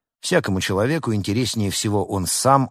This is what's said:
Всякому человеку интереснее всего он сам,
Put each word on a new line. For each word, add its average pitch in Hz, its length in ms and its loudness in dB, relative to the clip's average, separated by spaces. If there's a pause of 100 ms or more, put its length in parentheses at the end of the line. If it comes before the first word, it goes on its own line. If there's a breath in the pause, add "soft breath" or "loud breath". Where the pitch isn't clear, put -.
(200)
Всякому 101 400 0
человеку 117 520 0
интереснее 104 600 -2
всего 104 320 0
он 95 220 -2
сам, 131 440 2